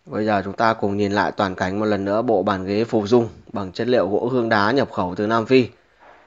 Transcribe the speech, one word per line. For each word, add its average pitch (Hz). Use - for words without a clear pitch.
Bây 107
giờ 101
chúng 98
ta 113
cùng 101
nhìn 101
lại 92
toàn 95
cảnh 95
một 107
lần 101
nữa 104
bộ 110
bàn 95
ghế 101
phù 110
dung 117
bằng 98
chất 113
liệu 110
gỗ 104
hương 120
đá 107
nhập 131
khẩu 90
từ 104
Nam 110
Phi. 127